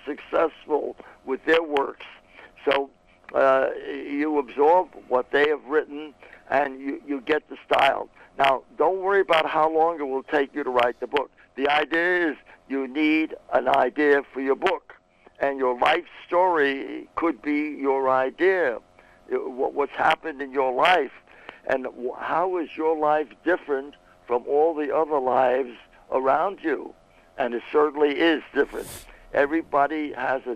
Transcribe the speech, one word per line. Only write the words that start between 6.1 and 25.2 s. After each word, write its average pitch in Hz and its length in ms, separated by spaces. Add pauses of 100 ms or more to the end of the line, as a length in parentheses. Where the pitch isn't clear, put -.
and 135 300
you, 139 260
you 143 140
get 151 300
the 135 160
style. 131 420 (320)
Now, 135 240 (140)
don't 180 240
worry 196 180
about 160 260
how 156 240
long 160 300
it 143 80
will 131 160
take 143 320
you 143 80
to 127 60
write 123 320
the 123 60
book. 131 240 (260)
The 135 100
idea 165 600
is 127 80 (320)
you 135 180
need 156 480 (160)
an 131 160
idea 139 540 (120)
for 131 60
your 135 160
book, 156 380 (460)
and 139 180
your 127 220
life 156 260 (200)
story 147 880
could 160 260
be 147 360
your 135 320
idea, 131 680
uh, - 720
what, 131 240
what's 139 180
happened 156 500
in 135 120
your 131 180
life, 147 400 (560)
and 131 160
w-, 120 340
how 160 400
is 143 200
your 160 200
life 151 300 (160)
different 143 520 (300)
from 120 220
all 151 260
the 147 220
other 151 240
lives 127 560 (360)